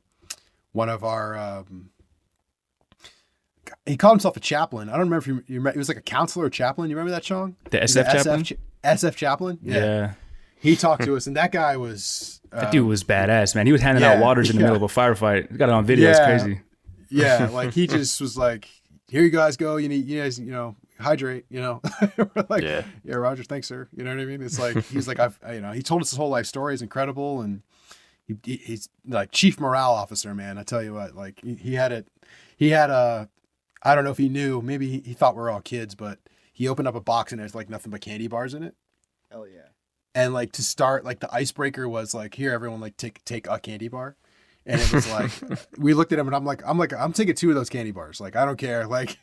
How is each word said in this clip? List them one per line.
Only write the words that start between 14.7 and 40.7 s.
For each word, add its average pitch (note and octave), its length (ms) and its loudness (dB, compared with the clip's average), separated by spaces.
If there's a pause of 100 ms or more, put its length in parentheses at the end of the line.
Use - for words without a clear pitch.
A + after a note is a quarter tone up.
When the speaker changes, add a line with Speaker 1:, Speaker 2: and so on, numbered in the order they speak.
Speaker 2:
middle G#2 140 2
of G2+ 60 -4
a - 20 -10
firefight. G#2+ 580 2
We A#2+ 60 -12
got C3 120 4
it A#2 40 4
on A2 120 4
video. C3 240 6
It's D#3+ 100 10
Speaker 1:
Yeah. D3 60 8
Speaker 2:
crazy. G#2 360 2 (480)
Speaker 1:
Yeah, C3 400 4
Speaker 2:
<laughs> A#2 40 -6
Speaker 1:
like, B2+ 200 -4
he F3 140 2
just D3 320 -2
was B2+ 180 -6
like, A#2+ 300 0 (400)
"Here C#3 140 0
you E3+ 80 8
guys D#3 260 4
go. D#3 220 -2
You D3 100 -2
need, C#3 200 -2
you D3 140 -4
guys, B2+ 180 -4
you B2 120 -12
know, A#2+ 240 -8 (240)
hydrate," C3+ 500 -2
you B2+ 120 -8
know? B2 200 -6 (200)
<laughs> G3+ 160 0
We're G3+ 320 -2
like, G3 140 0
Speaker 3:
Yeah. D#3 200 -2 (200)
Speaker 1:
"Yeah, - 120 -8
Roger, B2 280 -2
thanks, C#3 240 -10
sir." B2+ 280 -14
You B2+ 80 -12
know B2+ 120 -8
what C3+ 60 -6
I C3+ 40 -6
mean? C#3 160 -10
It's B2+ 180 -8
like, A#2 260 -2
he's C3 220 -4
like, B2+ 120 -6
"I've," A#2+ 200 0 (140)
you A2 80 -10
know, G2+ 120 -10
he B2 100 -6
told E3+ 180 0
us - 80 -4
his B2+ 80 -6
whole D3 120 -2
life A#2+ 180 -2
story. C#3 260 -6
It's B2 80 -8
incredible. C3+ 600 -6
And G#2 200 -6 (640)
he, A2 180 -8
he, B2+ 140 -8
he's, A2+ 320 -12 (180)
like, G#2+ 240 -4
chief - 280 4
morale C3 340 2
officer, G#2 400 -4
man. G2+ 240 -10
I G2+ 60 -14
tell A#2 180 -4
you G#2+ 140 -10
what, G2+ 200 -12
like, G2 280 -16
he, A#2+ 100 -10
he A2 220 -8
had B2+ 160 0
it, A2+ 160 -8 (500)
he D3+ 140 4
had D3+ 180 6
a, A#2+ 400 2 (540)
I C3+ 100 6
don't D3 120 6
know C#3 60 -2
if - 60 -6
he C#3 100 2
knew, C3+ 360 -2
maybe C3+ 260 -4
he, C3+ 120 -6
he A#2+ 120 -14
thought B2+ 220 4
we're A#2 160 -2
all G2+ 100 -6
kids, A2+ 320 -10
but G2+ 240 -12 (340)
he B2+ 160 -4
opened C3+ 200 -2
up A#2 80 -2
a A#2 40 -6
box A#2 320 0
and A#2 80 -10
there's, G#2 140 -12
like, A2 160 -12
nothing G#2+ 220 -12
but G#2 100 -12
candy G#2+ 260 -8
bars B2 280 -6
in D#3 80 -12
it. E3+ 100 -14 (580)
Speaker 4:
Hell G#2+ 160 -18
yeah. F2 200 -20 (460)
Speaker 1:
And, B2+ 200 0
like, A#2+ 200 -4
to B2 100 -8
start, C3 420 0